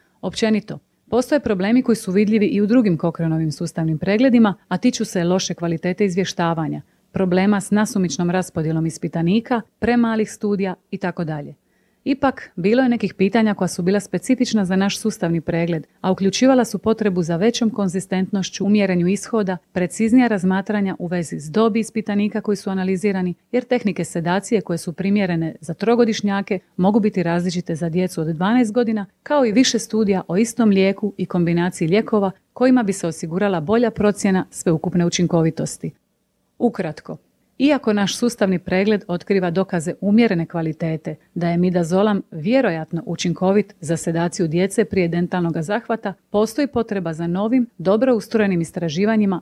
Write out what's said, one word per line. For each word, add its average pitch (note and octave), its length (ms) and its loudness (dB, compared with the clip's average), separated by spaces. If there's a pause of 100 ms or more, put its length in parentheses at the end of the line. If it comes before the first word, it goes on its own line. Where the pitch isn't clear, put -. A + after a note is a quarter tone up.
(220)
Općenito, G3+ 580 -2 (300)
postoje B3+ 300 0
problemi A3 420 2
koji A#3 140 2
su - 160 -6
vidljivi G#3 340 4
i G3+ 160 2
u G#3 60 2
drugim G#3+ 300 4
Cochranovim D#3+ 540 0
sustavnim D#3+ 460 -4
pregledima, A3 580 4 (120)
a F3+ 100 -2
tiču A#3+ 280 0
se F3+ 180 -2
loše F3+ 300 0
kvalitete E3+ 520 -2
izvještavanja, E3 760 -2 (300)
problema F#3 500 2
s - 100 -6
nasumičnom F#3 580 0
raspodjelom D#3+ 560 -2
ispitanika, F3 760 -2 (180)
premalih A3+ 520 0
studija G3 440 -2 (160)
i F#3+ 60 -8
tako F3 260 -6
dalje. D3+ 300 -8 (500)
Ipak, F#3+ 520 -2
bilo G#3+ 280 2
je B3 60 2
nekih A3+ 240 -2
pitanja G#3 400 2
koja F#3 140 -2
su F3 160 -6
bila G3 160 2
specifična A3 680 0
za F#3 100 0
naš G3 240 0
sustavni E3+ 420 -2
pregled, E3+ 460 -2 (140)
a F#3 100 0
uključivala A#3 540 4
su - 120 -4
potrebu G#3 460 0
za E3+ 120 -2
većom A3+ 340 2
konzistentnošću F#3+ 960 -2
u G3 40 2
mjerenju F#3+ 380 2
ishoda, G3 500 -2 (140)
preciznija A3 560 2
razmatranja G3 720 0
u F3 80 -6
vezi E3+ 320 -4
s D3+ 120 -12
dobi A3 280 2
ispitanika G#3 640 -2
koji G#3 140 -2
su G3 140 -6
analizirani, F#3+ 640 -2 (180)
jer B3 120 0
tehnike G#3 400 -2
sedacije F3+ 580 -2
koje E3+ 160 -4
su E3 160 -8
primjerene F3+ 680 0
za D#3 120 -8
trogodišnjake G#3 880 0 (180)
mogu G3+ 220 4
biti G3+ 240 0
različite E3+ 520 -2
za E3 140 -4
djecu F3+ 320 -2
od D#3 60 -4
dvanaest G#3 460 0
godina, A3 320 -2 (180)
kao C#4+ 220 2
i G#3+ 60 2
više A#3+ 280 4
studija G3+ 480 0
o E3+ 100 -2
istom A3+ 320 2
lijeku G3 480 2
i F#3+ 80 -4
kombinaciji E3+ 600 0
lijekova G3 440 2 (220)
kojima B3+ 300 4
bi F#3+ 100 -2
se E3+ 140 -6
osigurala F3 520 -2
bolja A3 320 0
procjena G3+ 580 0
sveukupne E3+ 560 0
učinkovitosti. E3 840 -2 (680)
Ukratko, E3+ 600 -4 (420)
iako C4 340 2
naš G3+ 240 0
sustavni G3+ 420 0
pregled G3+ 480 0
otkriva F3+ 440 -2
dokaze E3+ 500 -2
umjerene G3+ 440 2
kvalitete D#3+ 680 -4 (180)
da E3+ 160 -2
je E3+ 80 0
midazolam F#3 640 2 (100)
vjerojatno E3+ 720 -2
učinkovit F#3 760 0
za D#3 160 -2
sedaciju E3+ 500 -2
djece F#3+ 380 -2
prije F3+ 220 -2
dentalnog E3+ 540 -2
zahvata, G#3 520 -6 (160)
postoji A3 380 0
potreba G3 460 -4
za E3+ 140 -6
novim, A3 400 0 (100)
dobro A3 380 4
ustrojenim G3 460 0
istraživanjima F#3 800 0